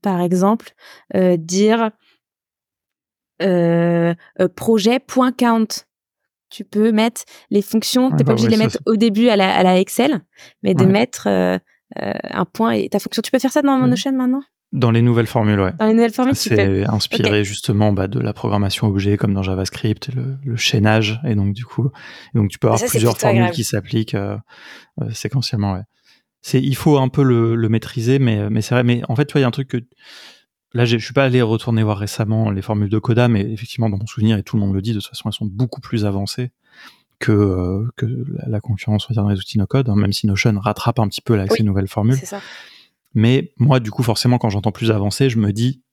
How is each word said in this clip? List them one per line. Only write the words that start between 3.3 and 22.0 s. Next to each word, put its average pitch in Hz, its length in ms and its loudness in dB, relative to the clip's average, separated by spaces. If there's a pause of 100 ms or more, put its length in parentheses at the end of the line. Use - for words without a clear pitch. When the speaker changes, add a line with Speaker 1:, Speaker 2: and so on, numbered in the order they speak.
Speaker 1:
euh, 170 720 2 (260)
euh, 185 80 2
projet 226 520 2
point 254 320 0
count. 226 340 2 (840)
Tu - 140 -16
peux 214 280 2
mettre 220 300 0 (280)
les 202 120 2
fonctions, 254 480 0
Speaker 2:
Ouais, 156 80 0
Speaker 1:
t'es 135 60 4
pas - 40 2
Speaker 2:
bah - 60 4
Speaker 1:
obligé 226 140 2
de 226 40 4
Speaker 2:
ouais, 220 40 4
Speaker 1:
les - 20 2
Speaker 2:
ça, 220 60 4
Speaker 1:
mettre - 200 -2
Speaker 2:
c'est - 80 0
Speaker 1:
au 220 40 2
début 226 320 4
à 214 80 4
la, 190 180 2
à - 80 4
la 185 180 6
Excel, 240 400 0 (420)
mais 190 120 2
de 190 100 0
Speaker 2:
Ouais. 190 60 6
Speaker 1:
mettre, 220 380 0
euh, 185 300 0 (440)
euh, - 100 -6 (120)
un 190 200 -4
point 226 280 -2
et - 160 -2
ta 202 100 -2
fonction. - 240 -6
Tu - 80 -8
peux 262 80 2
faire 254 140 0
ça 302 100 0
dans 277 180 2
Speaker 2:
Ouais. 254 80 2
Speaker 1:
Notion 247 240 0
maintenant ? 262 300 0 (300)
Speaker 2:
Dans 123 180 2
les 117 120 4
nouvelles 117 240 4
formules, 107 340 2
ouais. 92 180 0
Speaker 1:
Dans 220 80 0
les 220 80 4
nouvelles 226 200 2
formules, 254 200 0
Speaker 2:
Ça, - 160 -4
Speaker 1:
tu 110 60 2
peux. - 0 - (280)
Speaker 2:
c'est - 60 0
inspiré 107 500 0
Speaker 1:
Ok. 104 40 0
Speaker 2:
justement, 104 480 0
bah, 95 160 -2
de 107 100 -6
la 110 140 -4
programmation 101 540 -2
objet 101 320 0
comme 101 160 0
dans 98 80 -2
JavaScript, 95 680 -4
et 123 40 -10
le, 131 320 -6
le 120 120 -6
chaînage. 110 720 0
Et 117 80 -2
donc, 101 200 0
du 120 120 -10
coup, 131 240 -4 (440)